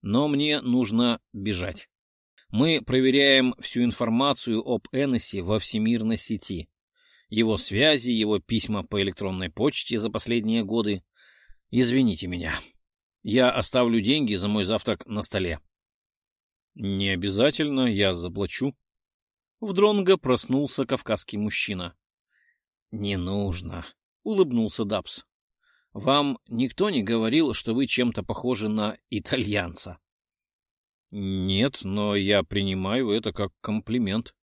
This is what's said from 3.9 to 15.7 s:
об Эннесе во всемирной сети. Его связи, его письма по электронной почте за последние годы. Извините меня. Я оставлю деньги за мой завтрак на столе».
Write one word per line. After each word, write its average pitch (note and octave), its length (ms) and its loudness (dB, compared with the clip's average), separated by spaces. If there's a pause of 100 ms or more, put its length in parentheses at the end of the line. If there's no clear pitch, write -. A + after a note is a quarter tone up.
об - 260 -4
Эннесе C3 500 0
во G#2 180 0
всемирной A2 580 0
сети. G2 520 -6 (600)
Его A2 280 2
связи, B2 540 2
его G#2+ 280 2
письма G#2+ 440 -2
по G2+ 180 -4
электронной F#2 480 -4
почте A#2+ 500 -2
за A2 100 -2
последние A2+ 540 -2
годы. G#2 400 -2 (680)
Извините A#2+ 580 2
меня. E2+ 320 -6 (600)
Я B2 300 2
оставлю A#2+ 500 2
деньги B2 320 0
за F#2+ 140 -2
мой G#2 160 0
завтрак G#2 420 -2
на G#2 160 -6
столе». F2 380 -2 (1160)